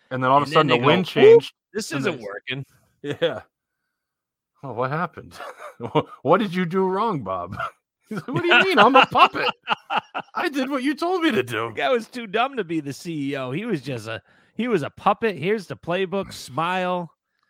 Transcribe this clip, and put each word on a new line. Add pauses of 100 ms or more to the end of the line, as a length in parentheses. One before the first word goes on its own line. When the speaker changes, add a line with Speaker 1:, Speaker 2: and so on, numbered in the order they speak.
(120)
Speaker 1:
And
then
all
of
a
Speaker 2:
And
Speaker 1:
sudden
Speaker 2:
then
Speaker 1:
the
Speaker 2:
they
go,
Speaker 1:
wind
Speaker 2:
"Oop,
Speaker 1:
changed, (200)
Speaker 2:
this
Speaker 1:
and
Speaker 2:
isn't
Speaker 1:
they
Speaker 2:
working." (360)
Speaker 1:
Yeah. (1200)
Oh,
what
happened? (240)
<laughs>
Wh-, (160)
what
did
you
do
wrong,
Bob? (260)
<laughs>
He's
like,
"What
do
you
mean?
I'm
a
puppet. (420)
Speaker 2:
<laughs>
Speaker 1:
I
did
what
you
told
me
to
do."
Speaker 2:
The
guy
was
too
dumb
to
be
the
C
E
O.
He
was
just
a, (320)
he
was
a
puppet.
Here's
the
playbook.
Smile. (400)